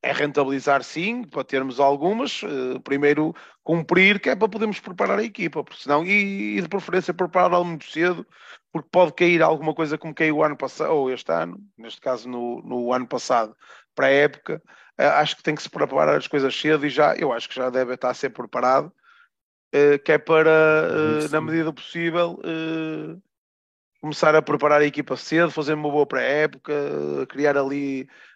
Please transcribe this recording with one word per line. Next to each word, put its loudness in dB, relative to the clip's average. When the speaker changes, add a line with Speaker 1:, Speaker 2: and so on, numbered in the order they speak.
Speaker 1:
é -2
rentabilizar, 0
sim, -6
para -8
termos -4
algumas, 0
eh, -6
primeiro 2
cumprir, 2
que -2
é 2
para 0
podermos -4
preparar -2
a -2
equipa, -6
porque -16
senão, 2
e, 0
e 0
de -6
preferência -2
prepará-la 2
muito -6
cedo, -2
porque -8
pode 6
cair 4
alguma 2
coisa -2
como -10
caiu 0
o 2
ano 0
passa-, -6
ou 0
este -6
ano, -2
neste -18
caso -6
no, -8
no -4
ano -2
passado, -2
para 0
a 4
época. 0
Eh, 2
acho 2
que -20
tem -2
que -10
se -14
preparar 2
as -2
coisas 0
cedo 0
e 0
já, 2
eu -2
acho -6
que -14
já -4
deve -2
estar -4
a -4
ser -6
preparado, 0
eh, 6
que -4
é 6
para, 4
eh, 4
Speaker 2:
Isso. -4
Speaker 1:
na 0
medida -2
do -4
possível, -4
eh, -6
começar 2
a 6
preparar 2
a 4
equipa -4
cedo, 0
fazer -2
uma -4
boa 4
pré-época, -2
eh, -4
criar 0
ali -2